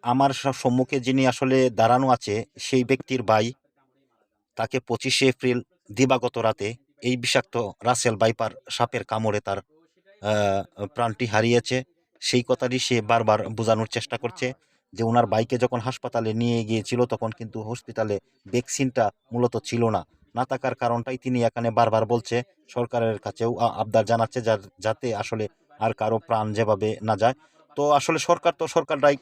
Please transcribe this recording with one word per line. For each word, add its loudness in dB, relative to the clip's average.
আমার 2
স-, -4
সম্মুখে 0
যিনি 0
আসলে 2
দাঁড়ানো 4
আছে, 0
সেই 0
ব্যক্তির -2
ভাই, 4
তাকে -4
পঁচিশে 0
এপ্রিল 0
দিবাগত 2
রাতে 0
এই 0
বিষাক্ত -2
রাসেল 0
ভাইপার 0
সাপের -2
কামড়ে -2
তার, -6
আহ, -4
প্রাণটি -4
হারিয়েছে। 2
সেই 0
কথাটি -2
সে 0
বারবার 2
বোঝানোর 0
চেষ্টা -6
করছে -6
যে -6
ওনার 4
ভাইকে 0
যখন 0
হাসপাতালে -6
নিয়ে 0
গিয়েছিল, -2
তখন -4
কিন্তু -12
হসপিটালে -6
ভ্যাকসিনটা -2
মূলত 0
ছিল -4
না। 0
না -2
থাকার -4
কারণটাই -4
তিনি -2
এখানে -2
বারবার 2
বলছে, -2
সরকারের -2
কাছেও -4
আ-, 0
আবদার 2
জানাচ্ছে 0
যা-, 0
যাতে -4
আসলে -4
আর 0
কারো 0
প্রাণ -2
যেভাবে 0
না 0
যায়। 4
তো 2
আসলে 2
সরকার 2
তো -4
সরকারটাই 2